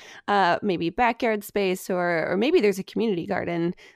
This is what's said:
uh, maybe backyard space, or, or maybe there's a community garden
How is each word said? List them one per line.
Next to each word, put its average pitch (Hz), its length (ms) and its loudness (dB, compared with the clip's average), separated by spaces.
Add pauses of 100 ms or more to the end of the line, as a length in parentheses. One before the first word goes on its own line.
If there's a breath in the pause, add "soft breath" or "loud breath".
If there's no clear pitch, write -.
(280 loud breath)
uh, 190 340 4
maybe 175 280 0
backyard 233 540 0
space, 185 460 -2
or, 175 400 0
or 180 80 0
maybe 302 220 4
there's 202 180 2
a 185 60 -8
community 202 420 -2
garden 170 480 -4 (220 loud breath)